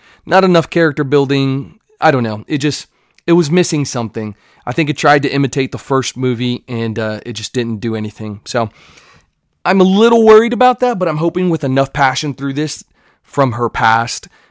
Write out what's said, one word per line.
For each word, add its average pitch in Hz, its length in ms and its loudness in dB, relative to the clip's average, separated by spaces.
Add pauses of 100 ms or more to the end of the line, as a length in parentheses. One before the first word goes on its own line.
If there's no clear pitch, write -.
(260)
not 185 200 4
enough 175 240 2
character 156 340 0
building. 135 760 0 (220)
I 156 100 2
don't 131 140 0
know. 107 240 -6
It 147 120 -2
just, 143 280 -4 (380)
it 170 80 2
was 165 180 2
missing 165 320 0
something. 113 500 -6 (320)
I - 60 -6
think 147 180 -2
it 143 60 -4
tried 147 280 2
to 143 100 -2
imitate 139 400 -2
the 123 40 -10
first - 380 -4
movie, 123 540 -4
and, 113 280 -6
uh, 107 280 -6
it 117 80 -10
just 104 180 -12
didn't 117 300 -4
do 110 160 -4
anything. 107 480 -10
So 113 240 -4 (960)
I'm 190 160 2
a - 20 6
little 220 420 4
worried 220 280 6
about 247 260 2
that, 247 180 0
but 170 120 -2
I'm 151 80 -4
hoping 175 320 0
with 160 160 -2
enough 135 260 0
passion 139 420 -2
through 135 200 -6
this 151 280 -6 (420)
from 135 300 0
her 117 160 -2
past, 113 600 -2 (220)